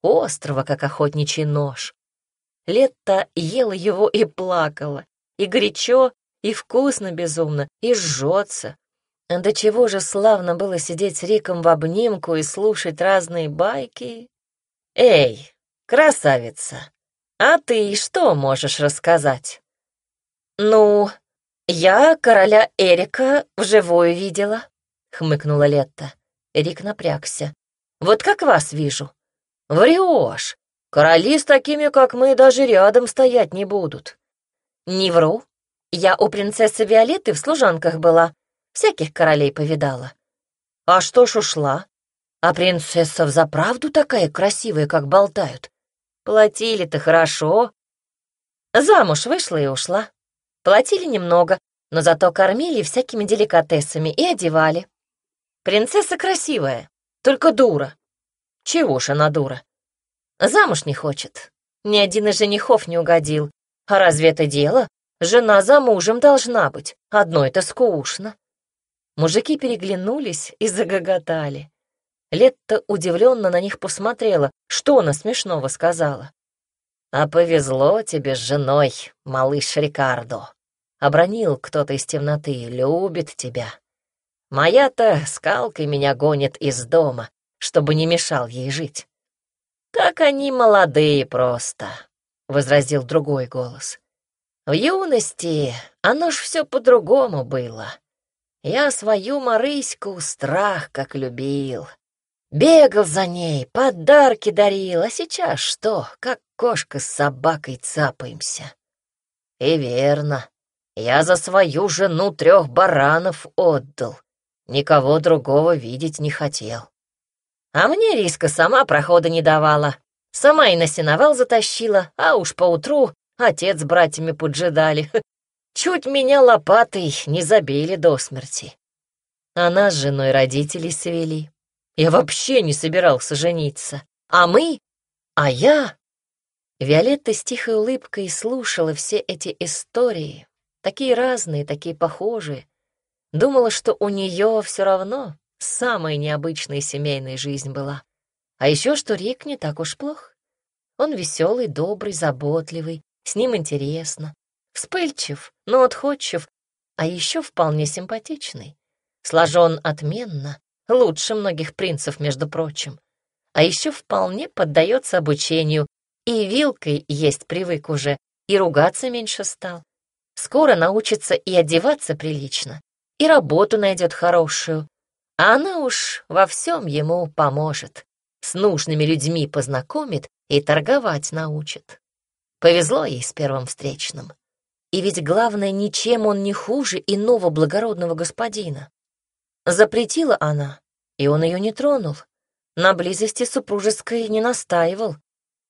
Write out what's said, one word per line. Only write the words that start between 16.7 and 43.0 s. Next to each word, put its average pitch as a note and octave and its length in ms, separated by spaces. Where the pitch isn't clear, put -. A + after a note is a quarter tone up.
а D4 220
ты G#3+ 360
что D4 380
можешь C3+ 460
рассказать?» D3 840
«Ну, G#3 520
я G3 500
короля G#3+ 600
Эрика G3 680
вживую F3 600
видела», G3 520
хмыкнула D3 560
Летта. C#3+ 460
Рик D#3 300
напрягся. D3+ 720
«Вот G#3+ 240
как G#4 180
вас G3+ 320
вижу». D3 380
«Врёшь! A#3 880
Короли E3+ 480
с C#4+ 80
такими, D4 440
как C4 240
мы, C4 220
даже C4 300
рядом G#3+ 420
стоять A#3+ 460
не G3 120
будут». F#3+ 520
«Не F#3 240
вру! E3+ 320
Я F#3 240
у - 140
принцессы G#3+ 560
Виолетты A3+ 480
в D3+ 60
служанках F3 600
была, E3 340
всяких B3+ 400
королей D3+ 380
повидала». C#3+ 600
«А F3+ 140
что B3 260
ж - 80
ушла? D3 500
А E3+ 120
принцесса E3+ 720